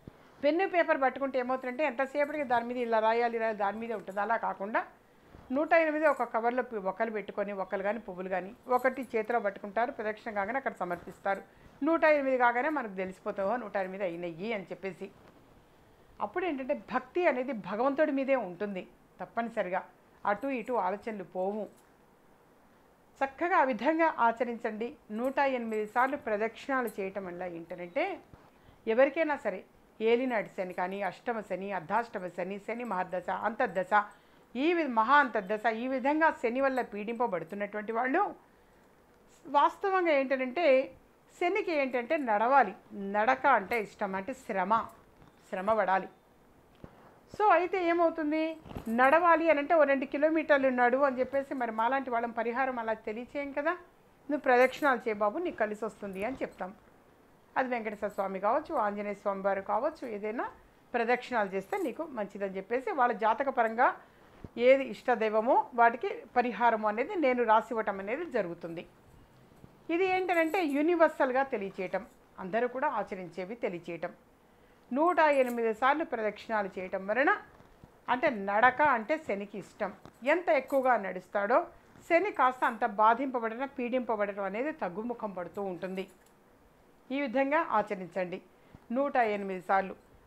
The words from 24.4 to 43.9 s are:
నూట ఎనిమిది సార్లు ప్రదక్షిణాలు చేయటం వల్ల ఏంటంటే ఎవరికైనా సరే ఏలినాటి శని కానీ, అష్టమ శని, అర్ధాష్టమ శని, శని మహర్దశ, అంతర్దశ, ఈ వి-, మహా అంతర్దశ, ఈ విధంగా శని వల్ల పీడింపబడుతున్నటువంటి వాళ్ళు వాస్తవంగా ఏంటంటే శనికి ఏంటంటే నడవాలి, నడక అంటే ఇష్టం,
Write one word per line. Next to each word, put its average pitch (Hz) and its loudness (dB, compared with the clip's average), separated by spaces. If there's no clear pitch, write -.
నూట 247 -2
ఎనిమిది 226 -2
సార్లు 269 0
ప్రదక్షిణాలు 226 -2
చేయటం 190 -6
వల్ల 175 -10
ఏంటంటే 175 -6
ఎవరికైనా 285 2
సరే 196 -6
ఏలినాటి 233 2
శని 180 -8
కానీ, 190 -4
అష్టమ 208 -6
శని, 196 -6
అర్ధాష్టమ 196 -4
శని, 190 -6
శని 226 -8
మహర్దశ, 180 -4
అంతర్దశ, 202 0
ఈ 302 2
వి-, 330 2
మహా 233 4
అంతర్దశ, 214 2
ఈ 233 -4
విధంగా 285 2
శని 254 -2
వల్ల 262 2
పీడింపబడుతున్నటువంటి 208 -6
వాళ్ళు 269 0
వాస్తవంగా 330 2
ఏంటంటే 269 2
శనికి 381 0
ఏంటంటే 262 -2
నడవాలి, 233 4
నడక 208 0
అంటే 226 2
ఇష్టం, 190 -6